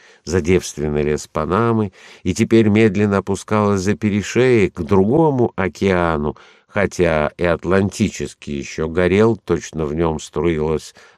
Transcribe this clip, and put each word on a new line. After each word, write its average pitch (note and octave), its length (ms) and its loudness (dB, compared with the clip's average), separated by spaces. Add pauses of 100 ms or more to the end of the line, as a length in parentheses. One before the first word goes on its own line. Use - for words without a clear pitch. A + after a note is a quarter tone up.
(240)
за F2 160 0
девственный D2+ 640 0
лес D2 260 -2
Панамы, G#2 640 -2 (320)
и F#2 100 -2
теперь A2+ 340 2
медленно G#2 500 2
опускалось G2+ 640 0
за G2 140 -2
перешеек G#2+ 800 0
к - 80 -8
другому A#2+ 720 2
океану, E2+ 840 0 (300)
хотя E2 720 0
и F2 60 -4
Атлантический F2 1120 -2
еще D#2+ 300 -8
горел, F#2 480 2
точно D#2 500 -4
в C#2+ 80 -6
нем D#2+ 240 0
струилось D#2 760 -4 (240)